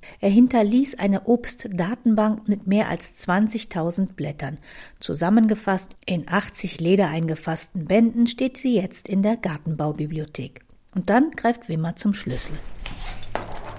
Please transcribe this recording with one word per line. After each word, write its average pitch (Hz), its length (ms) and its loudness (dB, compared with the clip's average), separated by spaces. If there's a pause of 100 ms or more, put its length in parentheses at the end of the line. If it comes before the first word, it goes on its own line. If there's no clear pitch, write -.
(200)
Er 196 100 4
hinterließ 240 720 4
eine 202 260 0
Obstdatenbank 214 1200 0
mit 202 200 -2
mehr 202 200 2
als - 280 -6
zwanzigtausend 190 1000 -2
Blättern. 147 420 -8 (420)
Zusammengefasst 196 960 2 (100)
in 170 220 -2
achtzig - 520 -4
Leder 180 280 4
eingefassten 160 800 -4
Bänden 233 420 4
steht 262 280 -2
sie 247 200 0
jetzt - 320 -4
in 196 140 2
der 220 140 2
Gartenbaubibliothek. 151 1300 -6 (300)
Und 185 160 -2
dann 262 220 4
greift - 360 -2
Wimmer 165 280 -4
zum 208 180 0
Schlüssel. - 400 -6 (1200)